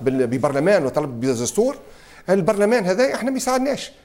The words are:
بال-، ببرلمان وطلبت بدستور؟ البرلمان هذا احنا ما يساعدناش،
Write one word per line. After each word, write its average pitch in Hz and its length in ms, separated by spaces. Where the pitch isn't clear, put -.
بال-، 131 240
ببرلمان 139 600
وطلبت 127 380
بدستور؟ 135 520
البرلمان 202 560
هذا 226 300
احنا 247 160
ما 262 60
يساعدناش، 262 560